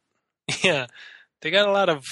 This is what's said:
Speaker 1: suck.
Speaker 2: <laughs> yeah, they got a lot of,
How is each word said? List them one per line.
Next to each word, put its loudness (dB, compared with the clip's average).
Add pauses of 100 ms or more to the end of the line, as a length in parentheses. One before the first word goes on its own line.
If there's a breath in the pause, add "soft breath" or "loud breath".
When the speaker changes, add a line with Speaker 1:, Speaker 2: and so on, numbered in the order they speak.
(500)
Speaker 1:
suck. -4
Speaker 2:
<laughs> -
yeah, 0 (540 loud breath)
they -6
got 2
a 2
lot 2
of, -2